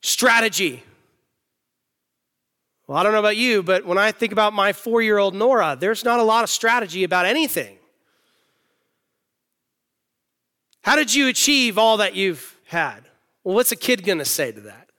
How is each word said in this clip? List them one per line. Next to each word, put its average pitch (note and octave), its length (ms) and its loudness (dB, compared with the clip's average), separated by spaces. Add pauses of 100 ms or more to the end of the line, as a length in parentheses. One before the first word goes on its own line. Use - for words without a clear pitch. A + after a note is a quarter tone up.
Strategy. G#3 800 0 (2000)
Well, C#3 100 -4
I F3 60 2
don't G#3 80 2
know G#3+ 80 2
about G#3 160 2
you, A3+ 280 0
but F#3 220 0
when F3+ 120 -2
I G#3 140 2
think G#3+ 200 -4
about G#3 220 2
my G3+ 180 0
four-year-old G#3+ 640 0
Nora, G3+ 440 2
there's G#3 280 -4
not A#3+ 140 2
a A#3 40 2
lot A3+ 200 2
of G#3 60 -4
strategy A3 540 -2
about F3+ 220 0
anything. F#3+ 540 -2 (3000)
How A#3+ 120 2
did D4 180 0
you C#4 140 2
achieve B3+ 520 0
all A3 180 4
that G3+ 160 0
you've F#3 420 -4 (120)
had? C3 420 -6 (340)
Well, F#3 120 -2
what's A#3+ 160 2
a A3+ 40 -4
kid A#3 280 -2
gonna F3 200 -2
say C3 280 -4
to G#2+ 100 -16
that? G#2 380 -20